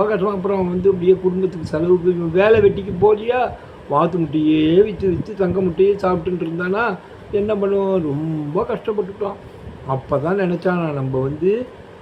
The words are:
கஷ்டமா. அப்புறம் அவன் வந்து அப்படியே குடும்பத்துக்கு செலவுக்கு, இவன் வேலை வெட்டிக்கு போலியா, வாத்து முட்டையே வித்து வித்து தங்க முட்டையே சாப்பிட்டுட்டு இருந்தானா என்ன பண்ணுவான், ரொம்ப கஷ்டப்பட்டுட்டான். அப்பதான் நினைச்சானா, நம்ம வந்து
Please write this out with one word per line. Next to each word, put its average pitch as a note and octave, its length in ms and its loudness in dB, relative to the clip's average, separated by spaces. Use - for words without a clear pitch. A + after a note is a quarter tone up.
கஷ்டமா. G#3 280 0
அப்புறம் G3 260 -2
அவன் F3+ 140 0
வந்து F#3 180 2
அப்படியே F3+ 240 4
குடும்பத்துக்கு F3+ 560 -2
செலவுக்கு, E3+ 380 2
இவன் E3+ 220 0
வேலை G3+ 300 4
வெட்டிக்கு G3 340 2
போலியா, G#3+ 440 2
வாத்து D#3+ 280 2
முட்டையே D#3 440 2
வித்து G3 260 0
வித்து F#3 280 -2
தங்க F#3 260 0
முட்டையே F#3+ 340 2
சாப்பிட்டுட்டு F3+ 500 -2
இருந்தானா F3+ 400 -2
என்ன G#3 220 0
பண்ணுவான், G3 540 0
ரொம்ப D#3 640 -2
கஷ்டப்பட்டுட்டான். G3+ 680 -4
அப்பதான் C#3+ 520 -2
நினைச்சானா, F3 520 0
நம்ம C3 260 -4
வந்து D3+ 320 0